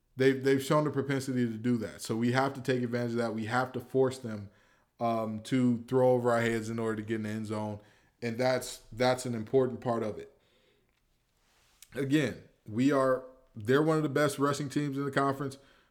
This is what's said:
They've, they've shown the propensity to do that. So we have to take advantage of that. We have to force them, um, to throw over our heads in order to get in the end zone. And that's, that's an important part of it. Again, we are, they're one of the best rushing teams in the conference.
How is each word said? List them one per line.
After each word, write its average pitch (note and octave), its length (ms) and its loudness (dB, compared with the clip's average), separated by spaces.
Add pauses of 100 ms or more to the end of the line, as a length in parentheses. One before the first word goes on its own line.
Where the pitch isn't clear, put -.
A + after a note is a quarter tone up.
(160)
They've, C3+ 260 4
they've C3+ 200 4
shown D3+ 220 4
the C#3+ 60 0
propensity C3 560 0
to A2 120 -4
do A#2+ 180 0
that. F#2+ 240 -6
So A2 160 -4
we A#2+ 160 2
have C3+ 220 2
to C3 80 -10
take B2+ 200 0
advantage A#2+ 280 -2
of A#2 80 -2
that. A2+ 160 -2
We A2 100 -4
have B2 280 -2
to B2 80 -6
force C3 360 0
them, G#2 320 -10 (500)
um, A2+ 460 -2
to B2 440 2
throw B2+ 240 4
over B2 200 2
our A#2 80 4
heads A2+ 300 0
in A2+ 80 -6
order A2 180 -2
to G#2+ 60 -6
get A2 140 -4
in G#2+ 80 -4
the G#2+ 40 -4
end A2 200 -6
zone. G#2+ 320 -6 (420)
And A#2 160 -4
that's, B2+ 420 0 (100)
that's B2 360 0
an A#2+ 80 -4
important A#2 480 0
part A#2 200 0
of G#2+ 160 -6
it. - 140 -16 (1600)
Again, C3+ 420 0 (300)
we B2 240 2
are, C3 340 2 (300)
they're B2 280 2
one D#3 160 2
of D#3 40 0
the D3+ 60 0
best C#3 300 0
rushing C#3+ 320 0
teams C#3+ 260 -2
in C#3+ 80 -4
the C#3 60 -4
conference. C#3 480 -2 (320)